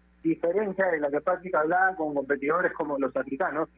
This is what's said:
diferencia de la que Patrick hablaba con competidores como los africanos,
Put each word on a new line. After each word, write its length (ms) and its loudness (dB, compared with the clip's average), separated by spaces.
diferencia 640 0
de 120 2
la 120 0
que 100 0
Patrick 340 -2
hablaba 400 4
con 180 -4
competidores 600 0
como 260 -4
los 180 -2
africanos, 600 -2